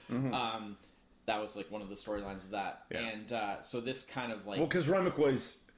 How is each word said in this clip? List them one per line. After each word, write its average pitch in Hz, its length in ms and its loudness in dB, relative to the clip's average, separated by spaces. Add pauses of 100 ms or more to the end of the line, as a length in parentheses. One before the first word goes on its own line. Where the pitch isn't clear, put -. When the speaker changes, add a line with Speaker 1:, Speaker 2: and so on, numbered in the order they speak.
(120)
Speaker 1:
Mm-hmm. 127 220 2
Speaker 2:
Um, 110 440 -2 (480)
that 107 160 2
was, 107 140 -4
like, 101 160 -6
one 107 100 -4
of 98 60 -8
the 98 80 -8
storylines 98 480 -4
of 95 80 -8
that. 98 400 -4
Speaker 1:
Yeah. - 80 -2
Speaker 2:
And, 110 320 -6
uh, 104 300 -2
so - 180 -2
this 123 240 -2
kind 123 300 -4
of, 98 120 -8
like, 101 140 -2
Speaker 1:
Well, 156 80 4
'cause 156 220 4
Remick 185 280 4
was, 135 460 4 (140)